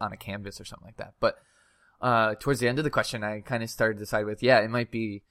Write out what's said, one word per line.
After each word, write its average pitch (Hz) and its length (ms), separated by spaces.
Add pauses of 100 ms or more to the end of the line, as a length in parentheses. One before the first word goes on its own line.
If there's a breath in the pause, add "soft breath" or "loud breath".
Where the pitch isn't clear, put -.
on 104 120
a 101 40
canvas 101 420
or 90 60
something - 220
like 113 100
that. 104 220
But, 110 180 (640 soft breath)
uh, 113 340
towards 139 240
the 120 80
end 127 100
of 156 60
the 147 60
question, 110 340
I 107 180
kinda 113 260
started 110 320
to 104 60
side 107 200
with, 107 180
yeah, 123 160
it 110 100
might 120 220
be 107 400